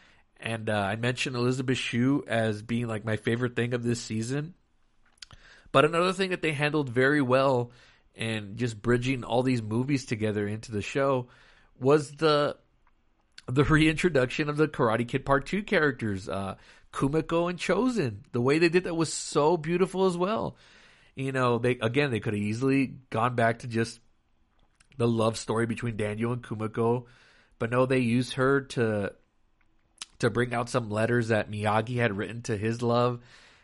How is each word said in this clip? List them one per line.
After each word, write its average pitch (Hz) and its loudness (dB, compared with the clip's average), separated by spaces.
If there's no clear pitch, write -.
And, 110 -6
uh, 107 0
I 101 0
mentioned 123 -4
Elizabeth 127 0
Shue 131 0
as 110 0
being, 117 -4
like, 110 -6
my 107 -2
favorite 120 -2
thing 120 -2
of 120 -2
this 120 0
season. 127 -6
But 139 6
another 170 2
thing 190 -2
that 180 -4
they 156 0
handled 147 0
very 131 2
well 127 2
and 110 -6
just 113 -2
bridging 120 0
all 123 0
these 127 2
movies 123 -2
together 104 -2
into 110 -8
the 101 -2
show 135 0
was 147 2
the, 147 2
the 131 4
reintroduction 151 2
of 147 -4
the 151 4
Karate 120 2
Kid 127 -4
Part 139 2
Two 202 -4
characters, 120 0
uh, 95 -6
Kumiko 160 0
and 180 -6
Chozen. 185 0
The 120 0
way 139 4
they 170 6
did 180 2
that 180 -6
was 165 0
so 156 2
beautiful 175 0
as 180 2
well. 180 -4
You 135 -6
know, 123 2
they, 123 0
again, 123 0
they 110 -2
could 107 -4
have 104 -2
easily 131 0
gone 120 0
back 117 2
to 139 -12
just 113 -2
the 117 2
love 113 0
story 113 -2
between 117 -4
Daniel 107 -2
and 120 -8
Kumiko, 117 -2
but 117 -4
no, 127 4
they 131 2
used 123 0
her 135 2
to, 110 -2
to 123 2
bring 120 0
out 120 -4
some 117 -2
letters 113 2
that 104 2
Miyagi 107 0
had 113 0
written 107 -8
to 117 -4
his 113 -2
love, 120 2